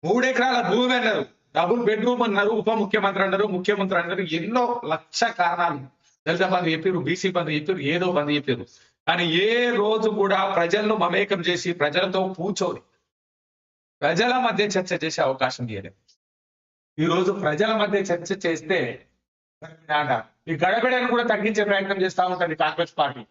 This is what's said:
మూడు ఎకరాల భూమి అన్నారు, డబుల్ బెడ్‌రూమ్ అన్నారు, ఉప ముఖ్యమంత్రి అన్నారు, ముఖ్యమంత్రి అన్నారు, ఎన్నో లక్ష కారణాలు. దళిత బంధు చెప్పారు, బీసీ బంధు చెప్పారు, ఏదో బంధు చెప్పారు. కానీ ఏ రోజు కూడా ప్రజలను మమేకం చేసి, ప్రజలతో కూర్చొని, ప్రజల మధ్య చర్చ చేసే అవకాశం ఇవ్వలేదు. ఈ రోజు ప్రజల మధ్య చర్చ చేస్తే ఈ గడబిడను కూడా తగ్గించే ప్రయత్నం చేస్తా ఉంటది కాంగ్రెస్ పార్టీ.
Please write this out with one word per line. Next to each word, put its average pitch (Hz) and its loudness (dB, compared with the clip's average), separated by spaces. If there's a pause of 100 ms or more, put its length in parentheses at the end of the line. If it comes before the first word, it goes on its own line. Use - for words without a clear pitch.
మూడు 240 0
ఎకరాల 254 0 (120)
భూమి 247 2
అన్నారు, 220 0 (320)
డబుల్ 180 2
బెడ్‌రూమ్ 240 2
అన్నారు, 202 2
ఉప 214 0 (120)
ముఖ్యమంత్రి 196 0
అన్నారు, 190 0 (100)
ముఖ్యమంత్రి 190 0
అన్నారు, 185 -4 (140)
ఎన్నో 233 0 (280)
లక్ష - -6 (200)
కారణాలు. 170 0 (480)
దళిత 175 2
బంధు 175 2
చెప్పారు, 170 0
బీసీ 185 -2
బంధు 165 -2
చెప్పారు, 151 -2 (140)
ఏదో 175 0 (100)
బంధు 147 0
చెప్పారు. 127 -2 (440)
కానీ 175 2 (240)
ఏ - 2 (320)
రోజు 220 2 (120)
కూడా 196 2 (180)
ప్రజలను 208 2
మమేకం 190 0
చేసి, 180 -2 (100)
ప్రజలతో 185 0 (160)
కూర్చొని, 190 -4 (1200)
ప్రజల 175 2 (140)
మధ్య 208 2 (100)
చర్చ 185 -2 (120)
చేసే 156 -2
అవకాశం 131 -2 (100)
ఇవ్వలేదు. 95 -12 (1000)
ఈ 156 2
రోజు 185 2 (140)
ప్రజల 156 2 (120)
మధ్య 202 0 (120)
చర్చ 175 -2 (180)
చేస్తే 156 -2 (1400)
ఈ 160 0
గడబిడను 247 2
కూడా 240 2
తగ్గించే 208 0
ప్రయత్నం 196 0
చేస్తా 185 0 (100)
ఉంటది 175 -2
కాంగ్రెస్ 160 -2
పార్టీ. 131 0